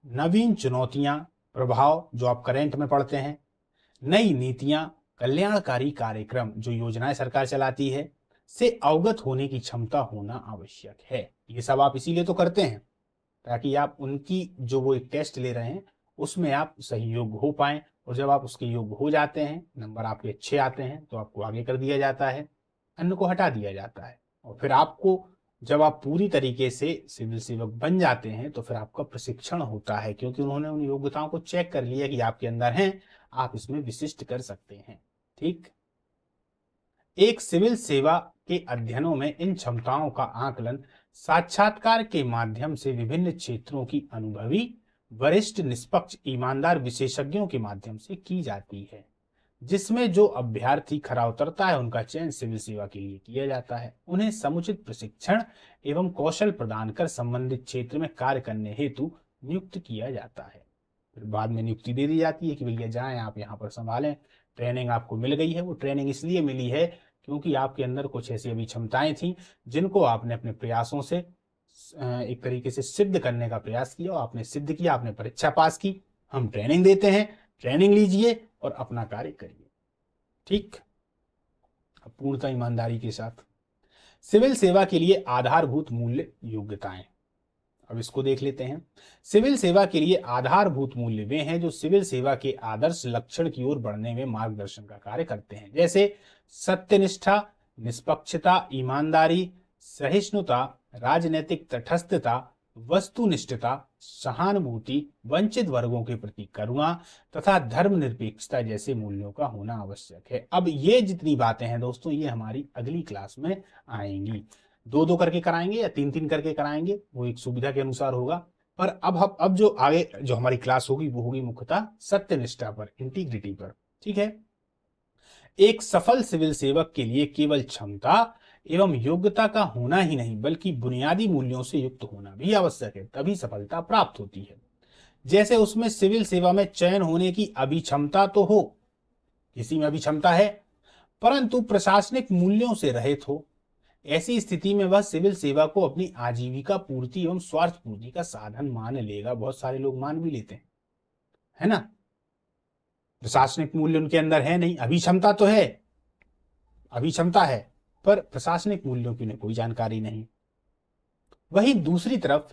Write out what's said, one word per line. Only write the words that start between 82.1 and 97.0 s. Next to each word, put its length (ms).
पूर्णतः 300
ईमानदारी 500
के 120
साथ 340
सिविल 320
सेवा 300
के 140
लिए 300
आधारभूत 640
मूल्य, 400
योग्यताएं, 600
अब 80
इसको 240
देख 200
लेते 220
हैं। 220
सिविल 320
सेवा 300
के 140
लिए 160
आधारभूत 800
मूल्य 280
वे 160
हैं 200
जो 100
सिविल 340
सेवा 300
के 280
आदर्श 440
लक्षण 440
की 140
ओर 140
बढ़ने 360
में 100
मार्गदर्शन 600
का 120
कार्य 280
करते 320
हैं, 180
जैसे 420
सत्यनिष्ठा, 1000